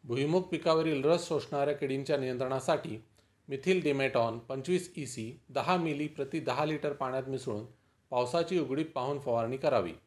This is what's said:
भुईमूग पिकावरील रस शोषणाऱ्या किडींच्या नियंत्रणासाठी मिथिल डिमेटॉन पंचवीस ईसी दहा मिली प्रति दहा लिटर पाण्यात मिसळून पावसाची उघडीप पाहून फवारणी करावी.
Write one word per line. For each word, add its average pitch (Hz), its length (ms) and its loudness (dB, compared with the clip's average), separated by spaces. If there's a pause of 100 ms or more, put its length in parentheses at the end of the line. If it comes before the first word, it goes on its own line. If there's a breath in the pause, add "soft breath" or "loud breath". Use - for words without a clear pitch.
भुईमूग 143 380 0
पिकावरील 160 640 2
रस 160 240 4
शोषणाऱ्या 147 460 0
किडींच्या 139 420 0
नियंत्रणासाठी 127 880 -2 (440 soft breath)
मिथिल 160 340 2
डिमेटॉन 131 560 2
पंचवीस 170 580 -2
ईसी 117 520 -8
दहा 139 280 2
मिली 151 300 0
प्रति 147 340 -4
दहा 135 240 0
लिटर 151 280 -2
पाण्यात 131 360 -2
मिसळून 120 360 -4 (460 soft breath)
पावसाची 165 480 2
उघडीप 147 340 0
पाहून 135 280 -2
फवारणी 120 360 0
करावी. 117 360 2 (140)